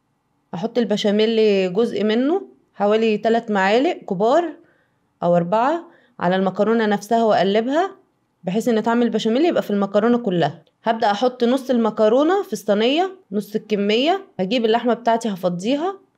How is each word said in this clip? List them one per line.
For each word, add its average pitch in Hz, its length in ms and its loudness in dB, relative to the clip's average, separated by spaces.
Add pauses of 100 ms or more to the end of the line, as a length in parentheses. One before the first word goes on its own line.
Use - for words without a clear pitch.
(540)
احط 175 240 -6
البشاميل 202 960 2
جزء 208 300 -2
منه 254 380 0 (320)
حوالي 214 440 0
تلات 226 340 0
معالق 214 460 2
كبار 262 560 0 (720)
او 175 120 2
أربعة 226 480 0 (360)
على 180 160 0
المكرونه 202 500 0
نفسها 208 380 0
واقلبها 220 720 0 (480)
بحيث 214 240 -2
ان 226 120 2
طعم 233 220 0
البشاميل 233 440 0
يبقى - 160 0
في - 100 -8
المكرونه 208 460 0
كلها. 180 460 -2 (200)
هبدأ 226 280 0
احط 247 320 -2
نص 247 260 -2
المكرونه 240 760 2
في - 100 -10
الصينيه، 240 580 0 (200)
نص 202 240 -6
الكميه. 220 720 0 (140)
هجيب 220 260 0
اللحمه 226 280 2
بتاعتي 233 360 0
هفضيها 202 720 -4 (180)